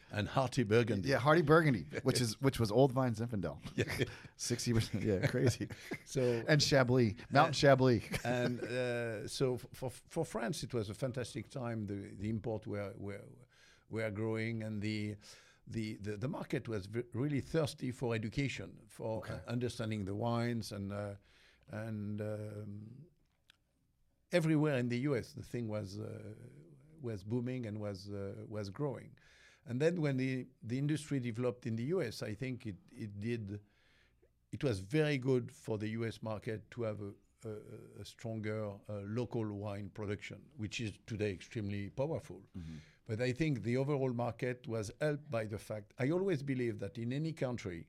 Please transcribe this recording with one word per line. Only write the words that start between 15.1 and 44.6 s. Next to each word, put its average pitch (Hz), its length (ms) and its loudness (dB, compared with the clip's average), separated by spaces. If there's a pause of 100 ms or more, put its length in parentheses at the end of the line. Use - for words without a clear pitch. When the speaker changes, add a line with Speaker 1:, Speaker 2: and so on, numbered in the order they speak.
Speaker 1:
the, 110 340 -2
the, 104 140 -4
the 104 120 -2
market 175 400 -4
was 107 180 -4
v-, 113 180 -4 (100)
really 135 260 0
thirsty 135 520 -2
for 117 220 -2
education, 110 580 -2 (160)
for, 110 300 -6
Speaker 2:
Okay. 113 160 -6
Speaker 1:
uh, - 160 -8
understanding 113 540 0
the 98 100 -2
wines, 117 580 0
and, 101 200 -4
uh, 101 220 -4 (560)
and, 107 500 -4
um, 107 600 -6 (1500)
everywhere 156 460 4
in 123 100 2
the 120 100 2
U 139 180 2
S, 104 160 -4
the 110 100 -10
thing 120 260 -6
was, 104 300 -4
uh, 107 100 -6 (920)
was 110 220 -6
booming 123 420 -2
and 104 120 -4
was, 101 340 -6
uh, 98 200 -6 (160)
was 104 220 -6
growing. 107 400 -6 (560)
And 123 140 -4
then 170 200 4
when 143 160 2
the, 131 300 0 (160)
the 120 160 -2
industry 143 420 0
developed 120 460 -2
in 113 100 0
the 113 80 -2
U 170 180 2
S, 113 200 -4
I 110 120 -4
think 127 320 -6
it, 98 100 -6 (140)
it 104 300 -8
did, 104 400 -2 (920)
it - 140 -4
was 110 160 0
very 147 380 2
good 123 340 2
for - 260 -4
the 107 120 -2
U 113 140 -2
S 110 180 -4
market 110 500 -6
to 120 100 -6
have 107 180 -2
a, - 480 -12
a, 110 520 -12
a 101 40 -12
stronger, 107 640 -4 (200)
uh, 107 40 -8 (140)
local 113 460 -2
wine 101 400 -6
production, 101 460 -6 (180)
which 107 240 -4
is 110 120 -2 (140)
today 107 240 0
extremely 101 600 -4
powerful. 131 500 -4 (180)
Speaker 2:
Mm-hmm. 80 180 -8 (320)
Speaker 1:
But 110 120 -2
I 127 120 2
think 139 320 2
the 120 120 2
overall 135 360 2
market 123 540 -2